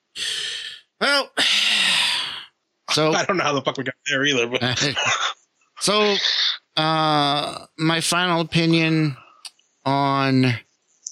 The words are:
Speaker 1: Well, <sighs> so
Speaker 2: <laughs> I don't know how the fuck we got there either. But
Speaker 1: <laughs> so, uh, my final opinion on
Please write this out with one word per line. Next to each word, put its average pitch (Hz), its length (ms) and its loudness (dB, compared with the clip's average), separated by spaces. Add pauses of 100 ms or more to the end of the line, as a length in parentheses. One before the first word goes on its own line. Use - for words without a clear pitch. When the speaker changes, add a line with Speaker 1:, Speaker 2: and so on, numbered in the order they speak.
(1000)
Speaker 1:
Well, 277 340 0
<sighs> - 1600 -2
so 156 200 2
Speaker 2:
<laughs> - 20 2
I 175 120 0
don't 190 120 -2
know 151 60 0
how 143 100 0
the 135 80 -2
fuck 143 160 -2
we 135 60 -6
got 127 120 -8 (120)
there 139 180 0
either. 127 220 0
But 123 460 -2 (420)
Speaker 1:
<laughs> - 440 -20
so, 208 360 2 (600)
uh, 156 880 0 (120)
my 160 240 0
final 175 400 2
opinion 160 760 2 (680)
on 139 680 2 (580)